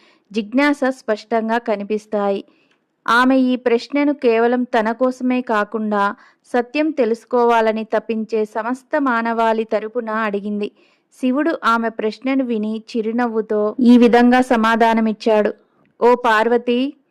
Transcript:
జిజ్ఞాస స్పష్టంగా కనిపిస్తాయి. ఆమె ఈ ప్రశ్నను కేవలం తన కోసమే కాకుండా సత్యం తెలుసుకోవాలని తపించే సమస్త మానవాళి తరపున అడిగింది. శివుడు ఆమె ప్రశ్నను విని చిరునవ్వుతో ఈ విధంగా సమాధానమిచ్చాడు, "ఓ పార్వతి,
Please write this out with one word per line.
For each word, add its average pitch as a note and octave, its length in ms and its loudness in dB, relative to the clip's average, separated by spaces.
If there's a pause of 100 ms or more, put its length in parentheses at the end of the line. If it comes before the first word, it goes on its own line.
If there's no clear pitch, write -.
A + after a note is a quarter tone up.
(320)
జిజ్ఞాస B3 480 0 (100)
స్పష్టంగా A3+ 680 -4
కనిపిస్తాయి. G3+ 880 -4 (640)
ఆమె B3+ 300 4
ఈ B3+ 180 2
ప్రశ్నను B3 580 0
కేవలం A#3+ 500 0
తన A3+ 280 -2
కోసమే B3+ 500 -2
కాకుండా G#3 720 -2 (300)
సత్యం B3+ 440 -2
తెలుసుకోవాలని A#3 920 0
తపించే A3 640 -4
సమస్త B3 560 -6
మానవాళి A3+ 640 0
తరపున A3 460 -6
అడిగింది. G#3 640 -4 (480)
శివుడు C#4+ 440 -2
ఆమె A3+ 260 0
ప్రశ్నను A3+ 540 -4
విని A3 400 -6 (140)
చిరునవ్వుతో A3 840 -2
ఈ A#3+ 180 8
విధంగా A#3+ 440 6
సమాధానమిచ్చాడు, A3+ 1120 2 (480)
"ఓ A#3+ 140 6
పార్వతి, A#3+ 800 0 (180)